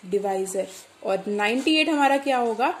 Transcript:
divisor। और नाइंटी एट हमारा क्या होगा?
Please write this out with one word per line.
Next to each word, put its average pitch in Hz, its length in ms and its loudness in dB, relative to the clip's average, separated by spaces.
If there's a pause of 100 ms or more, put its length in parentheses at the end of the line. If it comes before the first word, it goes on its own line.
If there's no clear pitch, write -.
divisor। 190 600 -2 (380)
और 190 240 -2
नाइंटी 220 480 0
एट 311 120 4
हमारा 277 300 4
क्या 277 200 0
होगा? 240 420 0